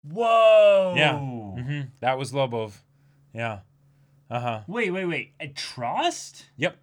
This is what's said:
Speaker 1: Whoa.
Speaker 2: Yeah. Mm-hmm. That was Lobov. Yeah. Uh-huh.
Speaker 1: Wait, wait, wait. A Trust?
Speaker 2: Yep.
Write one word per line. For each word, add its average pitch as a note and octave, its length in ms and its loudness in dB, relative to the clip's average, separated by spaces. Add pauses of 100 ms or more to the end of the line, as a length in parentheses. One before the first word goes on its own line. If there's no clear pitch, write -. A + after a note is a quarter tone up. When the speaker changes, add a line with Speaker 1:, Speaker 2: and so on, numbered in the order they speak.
Speaker 1:
Whoa. G#3 920 6
Speaker 2:
Yeah. D3 160 4
Mm-hmm. B2 680 -8 (200)
That C3 160 -2
was C3 160 -8
Lobov. A#2 400 -4 (600)
Yeah. A2+ 260 -8 (680)
Uh-huh. A#2 380 -8
Speaker 1:
Wait, G#3 240 -6
wait, F#3 140 -6
wait. D3+ 340 -8
A C#3+ 80 -14
Trust? F3+ 960 -8 (120)
Speaker 2:
Yep. E3 260 -4